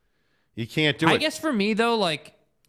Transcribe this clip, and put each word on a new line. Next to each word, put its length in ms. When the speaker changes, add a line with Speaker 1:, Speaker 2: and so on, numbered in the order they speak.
Speaker 1:
you 100
can't 320
do 100
Speaker 2:
I 60
Speaker 1:
it. 60
Speaker 2:
guess 180
for 160
me 200
though, 220
like, 380